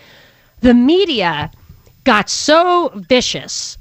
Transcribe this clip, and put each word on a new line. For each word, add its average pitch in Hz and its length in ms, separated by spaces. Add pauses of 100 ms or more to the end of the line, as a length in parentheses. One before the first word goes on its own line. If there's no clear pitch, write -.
(640)
The 247 100
media 240 800 (540)
got 214 260
so 339 640
vicious, 196 880